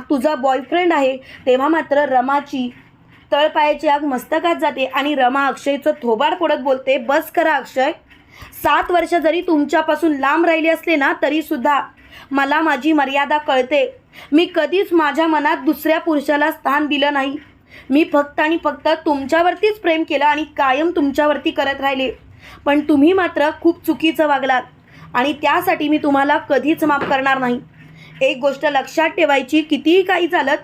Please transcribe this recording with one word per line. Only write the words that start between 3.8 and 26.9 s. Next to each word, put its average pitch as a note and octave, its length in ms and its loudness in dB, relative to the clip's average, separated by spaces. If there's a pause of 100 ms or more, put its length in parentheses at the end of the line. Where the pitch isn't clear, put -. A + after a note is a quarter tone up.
आग D4 160 0
मस्तकात D#4 520 -2
जाते C#4+ 280 -2
आणि C#4 300 -2
रमा C4+ 320 2
अक्षयचं C#4 440 -2 (120)
थोबाड A#3+ 380 0
फोडत D4+ 180 0
बोलते, C4 400 -2
"बस C4+ 320 -2
करा D#4+ 240 0
अक्षय, C4+ 380 -2 (720)
सात D#4+ 280 0
वर्ष E4+ 240 0
जरी D#4+ 260 2
तुमच्यापासून D#4 760 0
लांब D4 300 2
राहिले D#4+ 220 2
असले E4 280 0
ना, C#4+ 160 0 (100)
तरीसुद्धा D4 600 -2 (480)
मला C#4 300 0
माझी D4+ 320 0
मर्यादा C#4+ 460 0
कळते. C4+ 580 0 (360)
मी F4 220 4
कधीच E4+ 380 0
माझ्या D#4 340 2
मनात D#4 300 2
दुसऱ्या D#4 440 0
पुरुषाला D4+ 500 0
स्थान D4+ 360 -2
दिलं C#4+ 260 0
नाही. C#4 240 -2 (540)
मी D4 220 4
फक्त D4 280 0
आणि D#4 240 0
फक्त D4 240 -2
तुमच्यावरतीच E4 880 0
प्रेम D#4+ 240 0
केलं C#4+ 220 -2
आणि D4 200 0 (120)
कायम C#4+ 400 0
तुमच्यावरती D4 540 0
करत C#4 300 -2
राहिले, C4 300 -2 (540)
पण D4 160 2
तुम्ही D4 320 4
मात्र E4 380 0 (100)
खूप E4 260 0
चुकीचं D#4+ 400 0
वागलात C4 360 0 (520)
आणि C#4+ 180 0
त्यासाठी D4+ 560 0
मी D4+ 100 2
तुम्हाला C#4+ 400 2
कधीच D4+ 460 0
माफ C#4+ 240 0